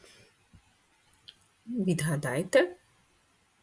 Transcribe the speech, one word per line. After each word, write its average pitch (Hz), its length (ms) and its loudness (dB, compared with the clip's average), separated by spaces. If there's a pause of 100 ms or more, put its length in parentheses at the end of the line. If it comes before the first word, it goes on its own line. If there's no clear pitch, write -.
(1700)
Відгадайте 170 1080 0 (880)